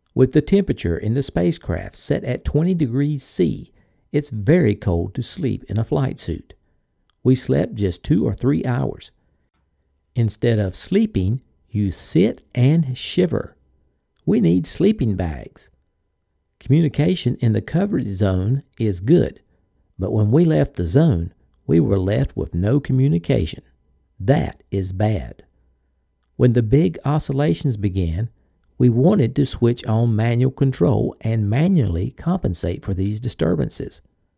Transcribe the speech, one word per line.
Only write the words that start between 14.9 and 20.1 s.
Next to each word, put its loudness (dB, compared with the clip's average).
bags. -8
Communication 0
in 2
the 0
coverage -2
zone 0
is -2
good, 2
but -2